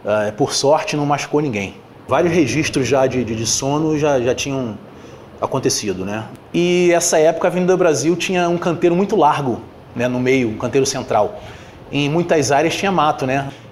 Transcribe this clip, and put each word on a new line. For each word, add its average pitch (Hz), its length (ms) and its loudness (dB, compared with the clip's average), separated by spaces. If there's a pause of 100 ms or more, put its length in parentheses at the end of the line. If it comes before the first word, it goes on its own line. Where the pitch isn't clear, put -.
Ah, 107 320 0
por 135 160 0
sorte 151 460 0
não 147 80 -2
machucou 143 360 -2
ninguém. 104 340 -4 (320)
Vários 165 260 2
registros 143 540 0
já 135 180 2
de, 127 180 0
de, 113 120 -4
de 113 100 -4
sono 151 540 0
já, 143 200 2
já 123 140 0
tinham 135 420 -4 (640)
acontecido, 104 680 -2
né? 107 200 -6 (280)
E 175 400 2
essa 170 240 2
época 165 300 4
a - 20 4
Avenida 180 260 2
Brasil 165 400 2
tinha 175 320 -2
um 170 100 0
canteiro 170 380 0
muito 202 200 0
largo, 156 440 2 (360)
né, 120 120 -2
no 127 120 -2
meio, 127 300 2
um 107 80 -8
canteiro 131 280 0
central. 120 540 -2 (520)
Em 143 180 0
muitas 160 420 2
áreas 156 240 2
tinha 196 160 -2
mato, 151 340 0
né? 139 240 -2 (220)